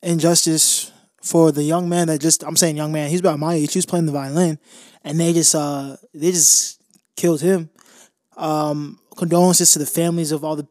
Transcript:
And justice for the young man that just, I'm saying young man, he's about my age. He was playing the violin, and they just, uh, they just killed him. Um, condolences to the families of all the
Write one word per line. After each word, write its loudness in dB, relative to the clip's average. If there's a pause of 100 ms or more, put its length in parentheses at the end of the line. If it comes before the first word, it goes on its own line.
And -2
justice 2 (320)
for 4
the -2
young 0
man 0
that -2
just, 0
I'm -6
saying 2
young -4
man, -4
he's 0
about 0
my -2
age. -2
He 0
was -2
playing 0
the -2
violin, 0 (460)
and -4
they 2
just, 2
uh, -6 (140)
they -2
just 0 (320)
killed 0
him. 0 (640)
Um, -4 (160)
condolences 4
to 2
the -4
families -2
of -4
all -4
the -8